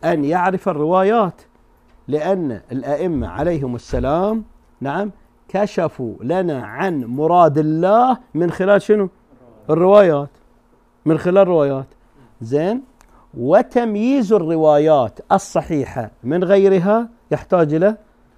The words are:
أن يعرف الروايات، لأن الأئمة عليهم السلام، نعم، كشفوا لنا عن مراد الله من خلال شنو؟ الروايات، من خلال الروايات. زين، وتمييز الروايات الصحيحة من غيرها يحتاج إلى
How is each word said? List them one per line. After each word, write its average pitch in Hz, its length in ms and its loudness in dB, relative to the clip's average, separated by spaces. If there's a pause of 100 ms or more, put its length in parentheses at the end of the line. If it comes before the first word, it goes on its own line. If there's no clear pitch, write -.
أن 160 220 -2
يعرف 180 440 -2
الروايات، 180 720 0 (640)
لأن 151 540 -4 (100)
الأئمة 139 560 -4
عليهم 139 480 -4
السلام، 170 680 -4 (380)
نعم، 170 300 -6 (360)
كشفوا 175 760 -4
لنا 156 440 -4
عن 139 400 -6
مراد 156 520 2
الله 185 600 2 (160)
من 165 180 -2
خلال 196 300 2
شنو؟ 208 280 0 (600)
الروايات، 170 600 4 (760)
من 156 120 2
خلال 180 200 0
الروايات. 147 480 2 (560)
زين، 156 400 -2 (520)
وتمييز 226 1000 0
الروايات 156 840 2 (120)
الصحيحة 143 800 -4 (120)
من 156 200 -2
غيرها 196 640 2 (220)
يحتاج 156 420 0
إلى 196 240 0 (400)